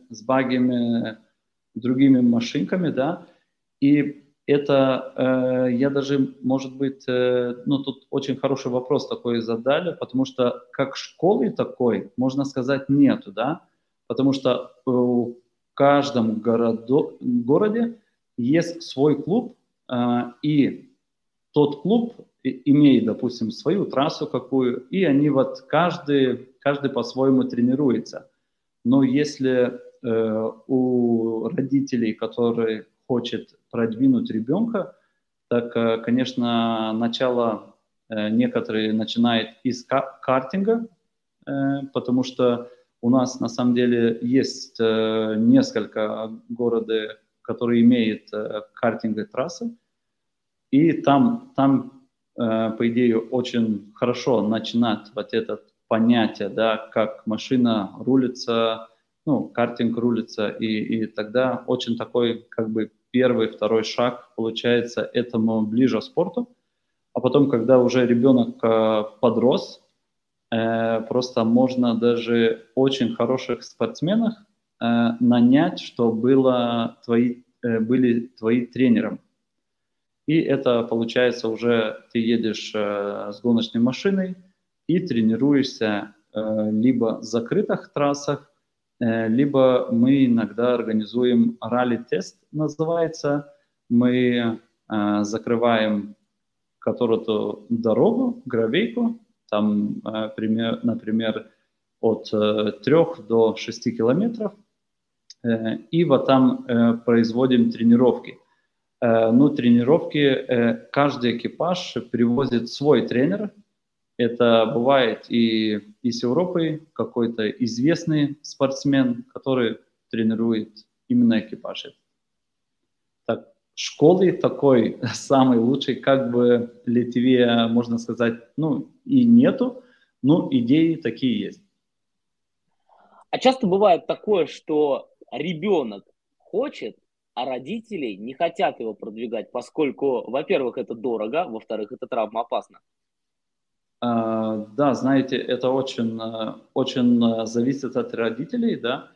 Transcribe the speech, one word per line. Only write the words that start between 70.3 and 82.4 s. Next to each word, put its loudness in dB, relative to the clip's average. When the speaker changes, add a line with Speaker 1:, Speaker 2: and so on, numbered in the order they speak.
Speaker 1:
э, -2
просто -2
можно 2
даже 0
очень 0
хороших -2
спортсменов, -2
э, 2
нанять, 4
что -2
было 2
твои, 0
э, 0
были 0
твои 0
тренером. 0
И 2
это 2
получается -2
уже -2
ты -2
едешь, -2